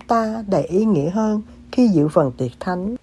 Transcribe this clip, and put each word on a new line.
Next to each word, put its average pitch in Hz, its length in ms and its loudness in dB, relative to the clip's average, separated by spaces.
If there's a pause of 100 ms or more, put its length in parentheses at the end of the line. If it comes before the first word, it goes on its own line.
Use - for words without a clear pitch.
ta 226 400 -2
đầy 185 160 0
ý 190 220 0
nghĩa 165 240 2
hơn 214 320 -2 (300)
khi 254 160 4
dự 156 200 4
phần 151 300 2
tiệc 127 220 -4
thánh. 185 440 -6